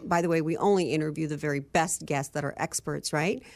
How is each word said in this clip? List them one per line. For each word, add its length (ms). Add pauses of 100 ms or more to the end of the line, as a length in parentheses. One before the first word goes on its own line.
by 180
the 80
way, 120
we 140
only 380
interview 340
the 80
very 240
best 460
guests 300
that 100
are 100
experts, 560
right? 320 (120)